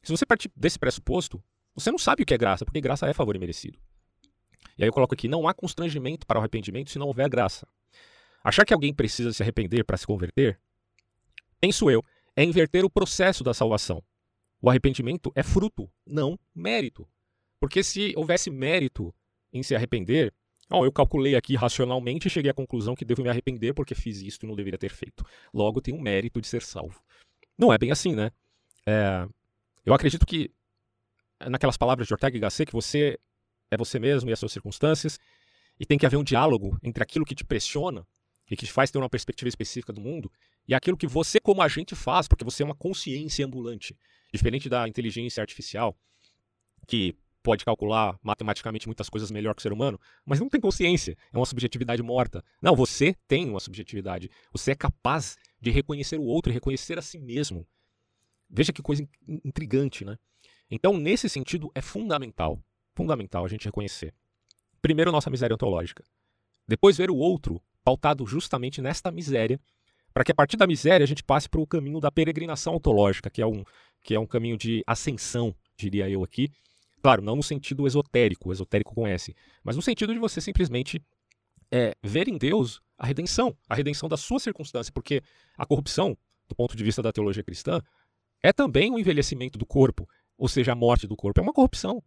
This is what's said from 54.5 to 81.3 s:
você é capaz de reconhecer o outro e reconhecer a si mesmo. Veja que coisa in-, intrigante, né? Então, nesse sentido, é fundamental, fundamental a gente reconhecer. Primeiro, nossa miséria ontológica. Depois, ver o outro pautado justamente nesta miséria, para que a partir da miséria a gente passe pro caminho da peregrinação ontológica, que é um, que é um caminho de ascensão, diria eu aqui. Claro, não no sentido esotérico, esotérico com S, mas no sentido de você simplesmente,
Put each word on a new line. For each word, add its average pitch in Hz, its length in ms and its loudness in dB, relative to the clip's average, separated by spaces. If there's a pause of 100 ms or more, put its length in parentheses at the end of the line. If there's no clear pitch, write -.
você - 200 -4
é 139 40 2
capaz - 600 -2 (240)
de 120 100 -2
reconhecer 143 480 -2
o 147 60 -2
outro 139 260 0
e 117 40 0
reconhecer 135 440 -4
a - 40 -10
si - 160 -16
mesmo. 120 480 -6 (840)
Veja 143 240 0
que - 100 -10
coisa 147 200 -2
in-, - 420 -12
intrigante, 135 600 -2
né? 101 140 -12 (520)
Então, 185 260 2
nesse 175 320 0
sentido, 151 460 -6
é 135 60 -6
fundamental, 135 840 -4 (320)
fundamental 113 500 -2
a 90 40 -4
gente 107 180 -8
reconhecer. 101 480 -8 (640)
Primeiro, 160 320 2
nossa 151 180 0
miséria 117 240 0
ontológica. 90 500 -4 (640)
Depois, 185 300 6
ver 185 140 2
o 160 60 2
outro 143 440 0 (220)
pautado 135 440 2
justamente 131 540 -4
nesta 139 300 -4
miséria, 135 500 0 (520)
para 131 120 2
que 165 80 2
a - 20 4
partir 147 220 2
da 208 100 6
miséria 165 380 6
a - 20 4
gente 143 160 -2
passe 139 260 2
pro 156 180 0
caminho 151 340 -4
da 147 100 2
peregrinação 165 640 0
ontológica, 101 520 4
que - 140 -4
é 107 40 2
um, 104 180 -2 (380)
que - 120 -2
é 107 60 2
um 110 60 -4
caminho 117 300 -2
de 113 300 -2
ascensão, 117 680 -2 (220)
diria 98 320 -2
eu 98 160 -2
aqui. 139 260 -2 (520)
Claro, 123 180 8
não 107 160 -2
no 143 60 -2
sentido 139 440 -4
esotérico, 127 640 2
esotérico 95 440 -2
com 117 120 -2
S, 90 280 -4 (280)
mas 117 140 -4
no 170 60 -6
sentido 226 320 0
de 233 40 -4
você 220 220 -2
simplesmente, 139 640 -2 (680)